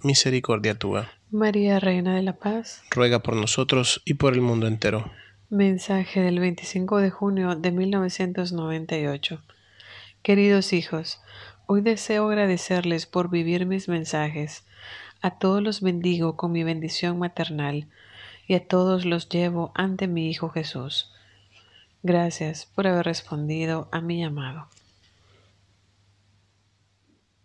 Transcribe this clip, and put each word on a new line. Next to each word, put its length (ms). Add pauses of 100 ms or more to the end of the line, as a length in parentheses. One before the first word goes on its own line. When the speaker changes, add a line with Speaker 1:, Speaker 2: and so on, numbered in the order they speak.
Speaker 1:
misericordia 720
tua. 320 (220)
Speaker 2:
María, 480
Reina 340
de 80
la 120
Paz, 560
Speaker 1:
Ruega 320
por 120
nosotros 720
y 100
por 200
el 80
mundo 260
entero. 420 (380)
Speaker 2:
Mensaje 720
del 200
veinticinco 580
de 120
junio 460
de 160
mil 180
novecientos 600
noventa 440
y 100
ocho. 360 (800)
Queridos 500
hijos, 480 (460)
hoy 160
deseo 460
agradecerles 760
por 240
vivir 380
mis 200
mensajes. 800 (560)
A 180
todos 240
los 200
bendigo 540
con 160
mi 120
bendición 540
maternal 720 (580)
y 80
a 120
todos 380
los 240
llevo 460
ante 340
mi 220
Hijo 180
Jesús. 640 (880)
Gracias 640
por 200
haber 180
respondido 880
a 80
mi 200
llamado. 480 (2750)